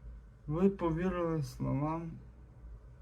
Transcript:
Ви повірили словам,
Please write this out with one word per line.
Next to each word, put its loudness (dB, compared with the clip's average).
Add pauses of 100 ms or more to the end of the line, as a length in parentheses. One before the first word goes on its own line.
(460)
Ви 6
повірили 2
словам, 0 (920)